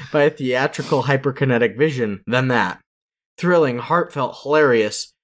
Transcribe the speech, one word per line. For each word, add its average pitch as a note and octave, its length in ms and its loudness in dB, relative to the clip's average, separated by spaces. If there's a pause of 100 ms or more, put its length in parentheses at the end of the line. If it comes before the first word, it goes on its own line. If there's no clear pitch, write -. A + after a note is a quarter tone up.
(120)
by D3 120 4
a D3+ 60 4
theatrical C3+ 760 -2
hyperkinetic C3 720 0
vision B2+ 500 -2
than B2+ 220 0
that. G#2 300 0 (580)
Thrilling, E3 420 2
heartfelt, C#3+ 640 -4
hilarious. C3+ 680 2 (100)